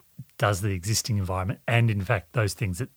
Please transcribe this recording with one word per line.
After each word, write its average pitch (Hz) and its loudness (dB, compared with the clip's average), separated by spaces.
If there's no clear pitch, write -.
does 104 2
the 101 0
existing 101 -2
environment, 92 -2
and 117 4
in 101 0
fact 98 -2
those 107 2
things 92 -4
that 131 -6